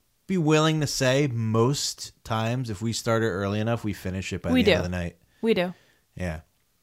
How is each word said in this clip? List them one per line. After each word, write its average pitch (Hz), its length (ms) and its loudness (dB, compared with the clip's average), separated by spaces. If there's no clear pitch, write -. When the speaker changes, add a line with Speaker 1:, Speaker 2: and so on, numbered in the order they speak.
Speaker 1:
be 190 100 -2
willing 156 440 4
to 147 60 0
say 135 460 2
most 117 800 0
times 113 440 -2
if 104 140 -8
we 113 100 -2
start 113 300 0
it 113 60 2
early 101 320 0
enough, 113 240 -2
we 101 100 -2
finish 92 400 -6
it - 80 -6
by - 100 0
Speaker 2:
We 254 100 4
Speaker 1:
the - 40 2
Speaker 2:
do. 180 100 4
Speaker 1:
end 90 80 -2
of 90 60 -4
the 92 60 -4
night. 87 200 -6
Speaker 2:
We 226 140 2
do. 180 180 -2
Speaker 1:
Yeah. 82 260 -6